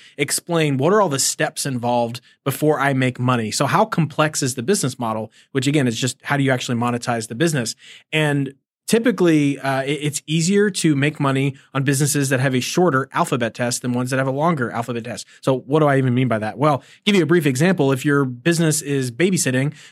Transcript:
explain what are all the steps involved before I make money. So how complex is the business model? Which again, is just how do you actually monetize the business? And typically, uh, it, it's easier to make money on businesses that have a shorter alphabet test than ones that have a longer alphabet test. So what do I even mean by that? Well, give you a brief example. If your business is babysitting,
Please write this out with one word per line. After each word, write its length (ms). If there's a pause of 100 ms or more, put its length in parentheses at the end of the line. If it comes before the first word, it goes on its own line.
(180)
explain 600
what 160
are 80
all 80
the 100
steps 460
involved 560 (240)
before 340
I 140
make 260
money. 320
So 140
how 180
complex 580
is 140
the 80
business 340
model? 320 (220)
Which 160
again, 180
is 140
just 220
how 160
do 60
you 80
actually 260
monetize 500
the 80
business? 400 (380)
And 400 (320)
typically, 720
uh, 240
it, 180
it's 260
easier 420
to 240
make 240
money 380 (180)
on 100
businesses 460
that 120
have 120
a 60
shorter 540
alphabet 400
test 280
than 120
ones 160
that 80
have 100
a 40
longer 400
alphabet 340
test. 200 (140)
So 200
what 200
do 80
I 100
even 160
mean 140
by 120
that? 180
Well, 260 (220)
give 100
you 80
a 20
brief 200
example. 480
If 100
your 220
business 560
is 280
babysitting, 640 (180)